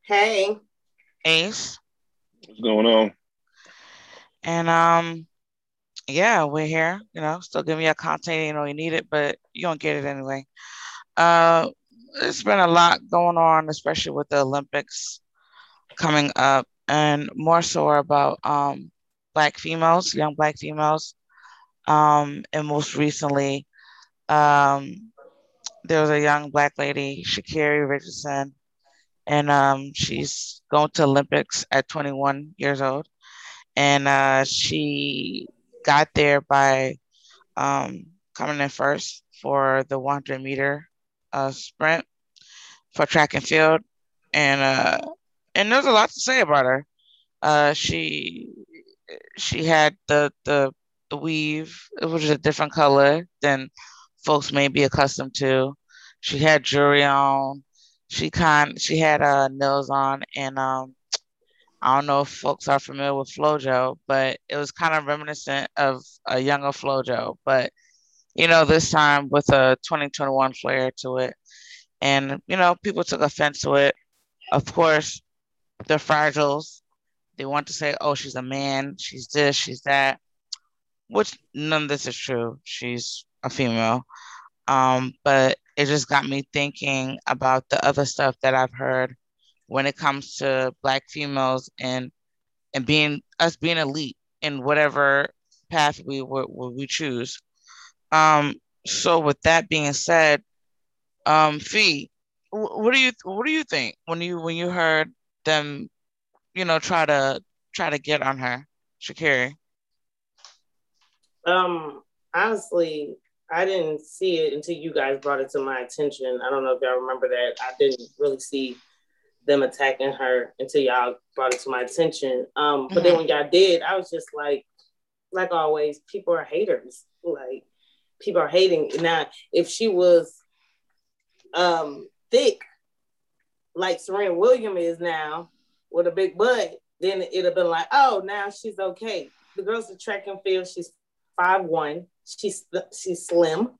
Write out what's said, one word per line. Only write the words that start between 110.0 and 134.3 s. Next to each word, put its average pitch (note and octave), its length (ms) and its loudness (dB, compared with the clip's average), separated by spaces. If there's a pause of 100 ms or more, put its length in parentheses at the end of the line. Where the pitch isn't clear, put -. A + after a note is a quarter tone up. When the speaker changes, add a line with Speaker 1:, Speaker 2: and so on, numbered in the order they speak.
Speaker 1:
Um, E3+ 560 -2 (320)
honestly, E3+ 800 -2 (340)
I E3+ 160 -2
didn't E3 360 -2
see F3+ 380 -4
it D3+ 160 -2
until D3+ 200 -8
you D#3 180 -10
guys C3+ 280 -2
brought C#3 200 -2
it C3+ 100 -6
to D3 100 -4
my C3+ 200 -6
attention. B2+ 640 -6
I B2+ 60 -2
don't C3+ 140 -2
know C3 80 0
if B2+ 100 -2
y'all B2+ 160 0
remember B2+ 300 -4
that. B2 240 -2 (100)
I C3 160 -8
didn't C3 300 0 (100)
really C#3 220 -2
see C3 360 -6 (720)
them C#3+ 160 4
attacking C3+ 480 -2
her B2+ 480 -2
until C3+ 240 0
y'all B2 320 0 (220)
brought B2+ 180 0
it B2 60 -6
to C3+ 100 -10
my B2+ 120 -4
attention. C3 720 -2
Um, C#3+ 320 0
but F3 160 0
then F3 80 8
Speaker 2:
Mm-hmm. E3 60 4
Speaker 1:
when D#3+ 100 -2
y'all D3 200 0
did, F3 340 4
I F3+ 140 -2
was F#3 140 -6
just D#3+ 240 -10
like, D3 320 -4 (640)
like F#3 220 -4
always, D3+ 560 -2
people G3 260 -4
are D#3+ 80 -4
haters. D3 600 -4 (180)
Like, C3+ 400 -8 (580)
people F3 220 0
are D3 60 -2
hating. E3+ 420 2 (100)
Now, E3 280 0 (240)
if E3+ 160 2
she - 180 -4
was, F3 480 4 (1200)
um, D#3+ 540 0 (240)
thick, C4 300 4 (1160)
like F3+ 240 -2
Serena F#3+ 340 -2